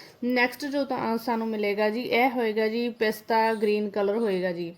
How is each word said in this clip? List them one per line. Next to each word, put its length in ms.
ਨੈਕਸਟ 420
ਜੋ 180
ਤਾਂ 340
ਸਾਨੂੰ 300
ਮਿਲੇਗਾ 420
ਜੀ, 100
ਇਹ 300
ਹੋਏਗਾ 380
ਜੀ 200
ਪਿਸਤਾ 640
ਗ੍ਰੀਨ 360
ਕਲਰ 280
ਹੋਏਗਾ 340
ਜੀ। 260